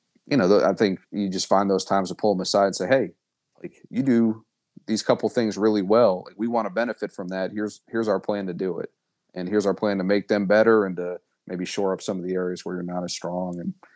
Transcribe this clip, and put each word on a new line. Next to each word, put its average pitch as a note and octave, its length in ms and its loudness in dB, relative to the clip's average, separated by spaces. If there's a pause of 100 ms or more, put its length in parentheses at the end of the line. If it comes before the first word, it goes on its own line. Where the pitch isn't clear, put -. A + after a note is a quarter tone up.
(260)
you C#3+ 100 0
know, F#2+ 120 4
th-, G2 140 6
I F#2+ 120 4
think G2 260 0 (100)
you G2 180 -2
just F#2 200 -4
find G2 200 4
those F#2+ 160 2
times G2 260 0
to F2+ 40 -8
pull G#2+ 180 2
them F#2 80 -2
aside G2 260 2
and F#2+ 100 -2
say, F#2 100 -4
"Hey, B2 240 2 (500)
like, - 300 -18
you B2+ 140 -4
do A#2 400 2 (420)
these G#2+ 160 -2
couple A#2 260 0
things G#2+ 300 -2
really G#2+ 240 2
well. G2+ 420 4
Like, - 120 -20
we G#2+ 100 -4
wanna A#2 240 -2
benefit G#2+ 400 -4
from G2 180 -12
that. F#2 220 -4
Here's, G#2 380 -6
here's A2+ 180 -4
our F#2+ 140 0
plan G2+ 260 -4
to F2 80 -6
do F2+ 240 -4
it. - 140 -8 (420)
And F2+ 140 -6
here's G2+ 180 0
our F#2+ 80 2
plan G2+ 240 -2
to F#2 60 -2
make G2+ 240 0
them G#2 180 0
better G#2+ 380 6
and F#2 140 -4
to F2+ 200 -6 (300)
maybe F#2 160 -6
shore F#2+ 280 -2
up F#2 80 -4
some F#2+ 180 -6
of F2 60 -8
the F#2 100 -4
areas F2+ 300 -4
where F2+ 120 -6
you're F2+ 80 -6
not F2+ 180 -6
as F2 100 -8
strong." F2+ 460 -6
And, F2 160 -6 (220)